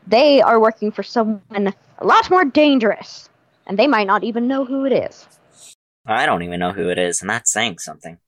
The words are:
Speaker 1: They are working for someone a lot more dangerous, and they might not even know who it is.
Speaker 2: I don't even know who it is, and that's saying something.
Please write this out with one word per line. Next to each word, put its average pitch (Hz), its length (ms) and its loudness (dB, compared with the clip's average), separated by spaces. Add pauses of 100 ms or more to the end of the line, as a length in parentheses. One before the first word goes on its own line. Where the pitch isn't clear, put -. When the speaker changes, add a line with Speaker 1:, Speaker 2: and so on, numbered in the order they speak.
Speaker 1:
They 262 340 6
are 226 180 4
working 220 320 0
for 202 120 -10
someone 208 680 -4 (260)
a - 60 -6
lot 349 260 2
more 370 120 4
dangerous, 269 840 0 (380)
and 196 100 -6
they 233 100 4
might 214 200 0
not 202 160 0
even 233 240 -4
know 269 180 -2
who 269 200 -6
it 269 60 -2
is. - 360 -6 (800)
Speaker 2:
I 120 180 -2
don't 98 180 -2
even 87 160 -8
know 90 120 -2
who 95 180 -4
it 90 80 -2
is, 87 240 -4
and 90 80 -8
that's 117 240 -4
saying 107 260 -4
something. 82 380 -16 (100)